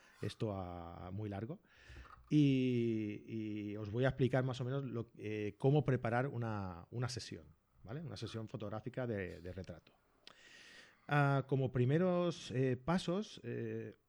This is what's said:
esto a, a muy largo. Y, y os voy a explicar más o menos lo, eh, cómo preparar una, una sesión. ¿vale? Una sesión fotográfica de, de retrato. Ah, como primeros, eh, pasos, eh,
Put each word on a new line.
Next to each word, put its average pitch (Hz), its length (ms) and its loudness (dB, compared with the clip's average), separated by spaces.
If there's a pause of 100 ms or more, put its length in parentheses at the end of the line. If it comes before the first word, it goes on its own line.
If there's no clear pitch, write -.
(220)
esto 107 300 -2
a, 87 560 -8
a 92 40 -8
muy 104 180 -4
largo. 110 300 -6 (680)
Y, 123 1000 4
y 107 500 -4
os 107 140 -6
voy 123 140 2
a 131 40 6
explicar 127 340 4
más 127 160 -2
o 131 60 -4
menos 139 180 -2
lo, 117 340 -4
eh, 107 400 -4
cómo 143 280 6
preparar 123 420 2
una, 107 640 -4
una 120 160 -2
sesión. 95 380 -8 (380)
¿vale? 120 180 -8
Una 117 160 -10
sesión 110 300 -6
fotográfica 110 600 -6
de, 92 340 -2
de 90 100 -8
retrato. 87 400 -10 (1160)
Ah, 139 400 4
como 135 240 2
primeros, 170 800 2
eh, 127 260 2
pasos, 180 640 -2
eh, 113 520 -6 (140)